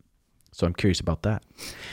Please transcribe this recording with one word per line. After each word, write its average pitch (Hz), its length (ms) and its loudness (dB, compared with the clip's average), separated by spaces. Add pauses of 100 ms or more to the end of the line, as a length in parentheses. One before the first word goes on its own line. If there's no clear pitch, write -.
(520)
So - 140 0
I'm 87 80 0
curious - 260 2
about 82 220 -2
that. 104 200 0 (500)